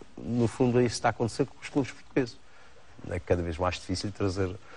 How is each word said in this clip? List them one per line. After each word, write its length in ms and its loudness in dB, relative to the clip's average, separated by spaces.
no 300 2
fundo, 320 4
é 40 8
isso 100 2
que 60 -4
está 100 4
a 20 0
acontecer 340 0
com 160 -14
os 80 -10
clubes 220 0
portugueses. 460 -2
É 100 -2
cada 220 2
vez 160 -2
mais 180 2
difícil 360 -4
trazer 440 0